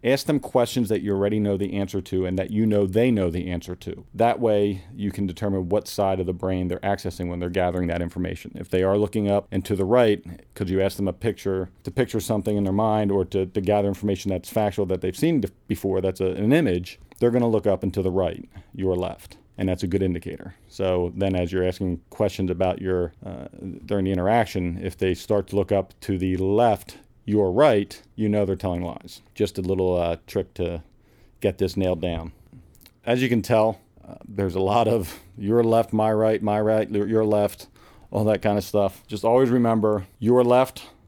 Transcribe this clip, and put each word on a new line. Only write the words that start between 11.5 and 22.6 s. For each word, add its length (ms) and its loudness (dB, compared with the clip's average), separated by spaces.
to 40 -8
picture 300 0
something 360 -2
in 100 0
their 80 0
mind 380 2
or 140 2
to, 220 -2
to 140 -4
gather 260 2
information 420 -2
that's 180 -4
factual 400 0
that 140 -2
they've 160 -4
seen 260 2
before, 340 -2
that's 200 -2
a, 120 0
an 200 2
image, 460 0
they're 140 4
gonna 180 2
look 160 0
up 160 2
and 140 -2
to 80 -2
the 80 0
right, 360 -2
your 200 0
left. 420 -8
And 100 -2
that's 140 -2
a 60 -4
good 160 0
indicator. 500 -4
So 480 0
then 200 0
as 160 0
you're 140 0
asking 360 -2
questions 400 -2
about 280 0